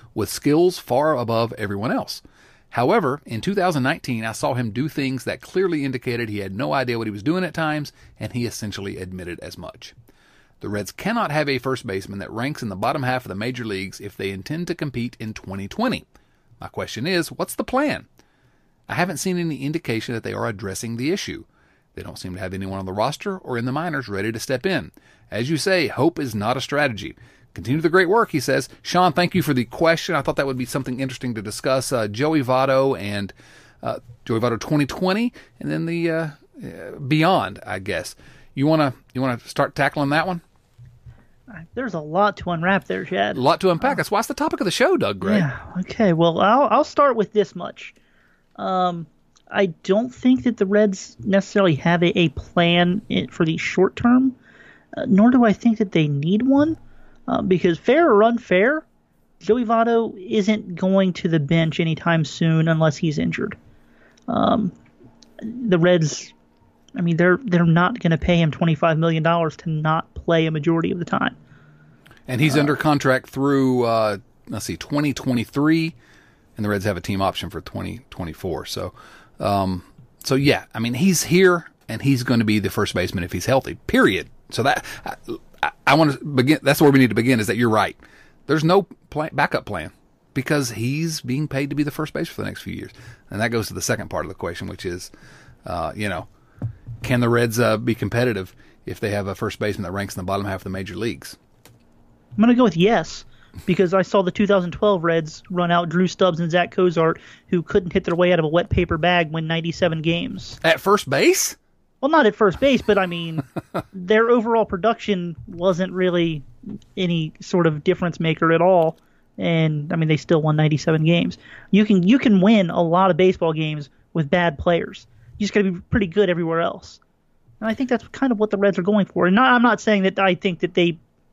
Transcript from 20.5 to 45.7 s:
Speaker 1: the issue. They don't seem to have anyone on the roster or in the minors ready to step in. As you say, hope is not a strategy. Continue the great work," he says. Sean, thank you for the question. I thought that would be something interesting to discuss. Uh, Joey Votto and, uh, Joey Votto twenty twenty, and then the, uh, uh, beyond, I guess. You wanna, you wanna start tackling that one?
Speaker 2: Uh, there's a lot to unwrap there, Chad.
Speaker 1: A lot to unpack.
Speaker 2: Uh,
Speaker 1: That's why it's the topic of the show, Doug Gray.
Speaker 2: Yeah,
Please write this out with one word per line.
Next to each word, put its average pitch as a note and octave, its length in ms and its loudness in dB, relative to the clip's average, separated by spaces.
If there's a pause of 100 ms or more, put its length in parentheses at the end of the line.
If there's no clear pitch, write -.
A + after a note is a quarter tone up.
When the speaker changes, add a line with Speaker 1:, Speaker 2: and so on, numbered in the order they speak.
Speaker 1:
the C3+ 160 -2
issue. - 320 -8 (500)
They - 80 -14
don't - 160 -16
seem F#2 160 -12
to F#2 60 -12
have F#2+ 140 -8
anyone F#2+ 240 -8
on F#2+ 80 -8
the F#2+ 80 -8
roster C#3+ 420 -4
or B2 220 -8
in A#2+ 80 -4
the B2+ 60 -4
minors C#3+ 360 -6
ready G2+ 240 -4
to A2 80 -8
step C3 240 -6
in. D3+ 280 -4 (380)
As A#2+ 200 -4
you D#3 80 0
say, F#3 300 2
hope - 300 0
is B2+ 160 -6
not A2 220 -2
a C3 60 -6
strategy. A#2 540 -4 (380)
Continue B2+ 280 -2
the E3 80 2
great F3+ 180 4
work," A3 220 2
he D3 100 0
says. C3+ 300 0 (100)
Sean, F3 320 2
thank F3 220 0
you E3+ 80 2
for D3+ 100 0
the B2 140 0
question. E3 480 0
I C#3+ 80 0
thought D3 140 -2
that C#3+ 100 0
would C3+ 100 -4
be B2+ 80 -4
something B2+ 360 -6
interesting B2+ 340 -6
to G#2+ 80 -6
discuss. C3 500 -2
Uh, A2+ 160 0
Joey C#3+ 340 0
Votto C3 560 2
and, G2+ 320 -6 (520)
uh, A#2 160 -6 (260)
Joey A2+ 160 -2
Votto A#2 180 -2
twenty D3 280 0
twenty, G3+ 480 -2 (260)
and C#3+ 100 -8
then D#3+ 140 -4
the, E3+ 260 -2
uh, D#3+ 180 -4 (360)
uh, - 340 -14
beyond, D3 680 0
I G2 120 -6
guess. F#2 380 -6 (380)
You C3+ 120 0
wanna, D3+ 280 2 (180)
you B2+ 80 -6
wanna B2+ 200 -2
start - 340 -4
tackling D3 360 0
that D#3+ 160 0
one? F3 140 -6 (1080)
Speaker 2:
Uh, F#3 140 -18 (140)
there's A#3+ 180 -6
a E3 80 -6
lot F#3 380 0
to F3 140 -6
unwrap F3+ 320 0
there, F#3 200 -6
Chad. G3 320 -2
Speaker 1:
A C3 40 -6
lot D#3 200 2
to F#3 100 4
unpack. B3 220 0
Speaker 2:
Uh, - 40 -2
Speaker 1:
That's E3+ 140 -4
why G#3 100 0
it's - 80 -6
the - 60 -6
topic D#4+ 260 -4
of B3+ 40 0
the F3+ 60 0
show, E4 260 2
Doug G2+ 240 -2
Gray. G#3 160 2
Speaker 2:
Yeah, C#3+ 220 0 (220)